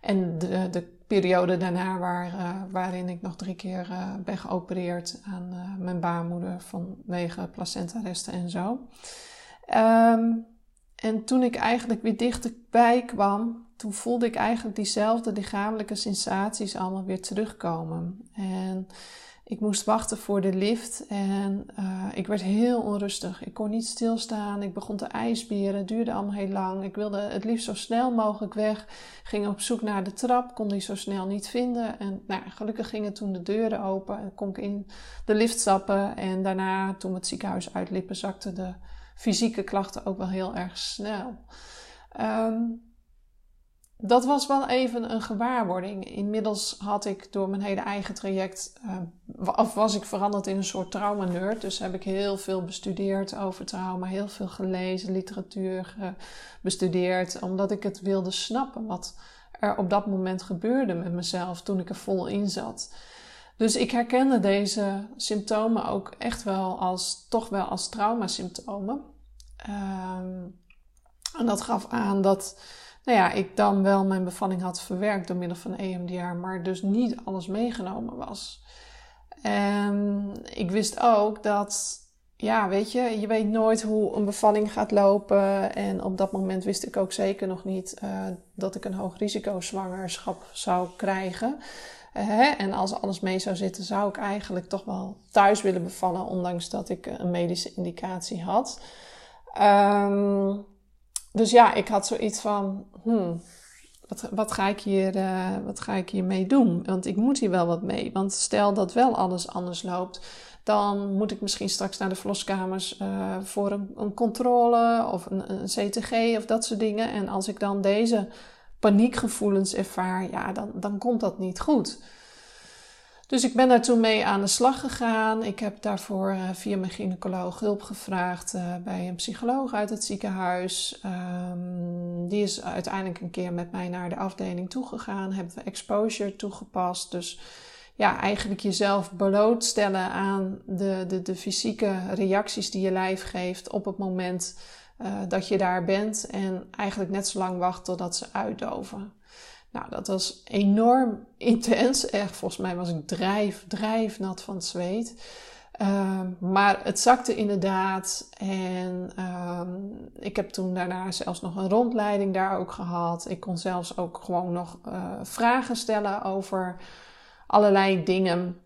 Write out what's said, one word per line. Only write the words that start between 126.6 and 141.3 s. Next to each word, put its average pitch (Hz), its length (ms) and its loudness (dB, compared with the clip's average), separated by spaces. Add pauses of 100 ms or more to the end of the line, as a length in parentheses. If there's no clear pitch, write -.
mijn 185 140 -2
gynaecoloog 185 680 -4
hulp 208 220 0
gevraagd, 180 720 -4
eh, 180 300 -4
bij 185 240 -4
een 180 80 -6
psycholoog 240 580 -2
uit 208 160 0
het 220 140 -4
ziekenhuis. 185 1000 -2
Ehm, 180 1200 -4
die 202 160 2
is 202 180 -2
uiteindelijk 185 600 -4
een 180 100 -6
keer 180 220 -4
met 175 180 -4
mij 180 180 -4
naar 180 200 -4
de - 80 -4
afdeling 185 520 -4
toegegaan. 202 640 -4
Hebben 180 220 -6
we - 60 -12
exposure 208 760 -2
toegepast. 185 760 -4
Dus - 280 -8 (560)
ja, 208 240 4
eigenlijk 202 400 0
jezelf 196 560 2
blootstellen 202 920 4
aan 196 560 -2
de, 190 420 0
de, 185 140 -2
de 185 140 -4